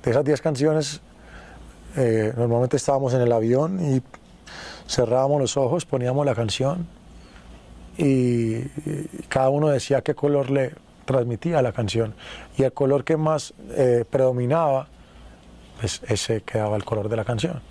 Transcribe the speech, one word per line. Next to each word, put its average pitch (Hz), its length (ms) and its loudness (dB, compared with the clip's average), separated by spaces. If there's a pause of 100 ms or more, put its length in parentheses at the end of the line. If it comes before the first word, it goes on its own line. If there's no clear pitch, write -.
De 123 80 2
esas 135 120 4
diez 143 180 2
canciones, 151 600 0 (920)
eh, 113 420 2
normalmente 120 400 2
estábamos 135 380 0
en 127 60 4
el 120 100 4
avión 127 520 2
y 135 180 2 (880)
cerrábamos 131 540 2
los 127 160 0
ojos, 139 280 0
poníamos 131 400 0
la 131 100 0
canción 135 520 -2 (1080)
y, 170 60 0 (540)
y - 520 -8 (180)
cada 131 220 2
uno 147 200 2
decía 135 320 2
qué 147 120 -2
color 143 380 0
le 135 220 0 (320)
transmitía 131 560 0
la 120 100 0
canción. 110 420 -2 (440)
Y 135 60 4
el 131 100 2
color 135 300 2
que 160 140 0
más, 156 360 -2 (180)
eh, 123 380 4
predominaba, 131 760 2 (920)
pues - 280 -4
ese 110 340 -2
quedaba 107 340 -2
el 104 80 -4
color 107 260 -4
de 113 60 -2
la 110 100 -2
canción. 127 460 -4